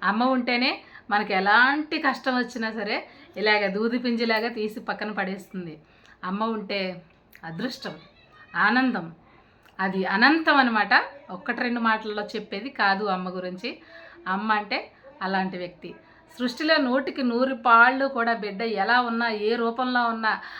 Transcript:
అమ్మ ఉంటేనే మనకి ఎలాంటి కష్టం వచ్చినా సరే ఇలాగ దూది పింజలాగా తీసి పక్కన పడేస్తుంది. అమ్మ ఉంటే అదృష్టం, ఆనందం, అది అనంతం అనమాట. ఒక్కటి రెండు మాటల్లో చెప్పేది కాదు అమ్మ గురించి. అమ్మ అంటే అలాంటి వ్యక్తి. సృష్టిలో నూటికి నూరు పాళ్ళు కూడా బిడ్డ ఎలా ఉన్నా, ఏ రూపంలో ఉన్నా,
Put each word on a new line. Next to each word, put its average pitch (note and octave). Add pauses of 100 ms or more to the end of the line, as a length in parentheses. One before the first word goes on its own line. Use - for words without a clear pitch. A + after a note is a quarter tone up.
అమ్మ G#3
ఉంటేనే B3+ (280)
మనకి G#3
ఎలాంటి B3+
కష్టం C4
వచ్చినా A#3+
సరే A3 (300)
ఇలాగ G#3
దూది A3
పింజలాగా A#3
తీసి G#3+
పక్కన G#3
పడేస్తుంది. F#3 (440)
అమ్మ G3
ఉంటే G3 (420)
అదృష్టం, E3+ (600)
ఆనందం, G3+ (640)
అది F#3+
అనంతం C#4+
అనమాట. A#3 (260)
ఒక్కటి A3+
రెండు A#3+
మాటల్లో G#3+
చెప్పేది G#3
కాదు G3+
అమ్మ F#3
గురించి. F3+ (480)
అమ్మ G#3
అంటే G#3+ (300)
అలాంటి F#3+
వ్యక్తి. F3 (440)
సృష్టిలో D4+
నూటికి C4+
నూరు B3+
పాళ్ళు B3
కూడా A#3
బిడ్డ G3+
ఎలా A3+
ఉన్నా, A#3
ఏ G#3+
రూపంలో A#3+
ఉన్నా, A3+ (180)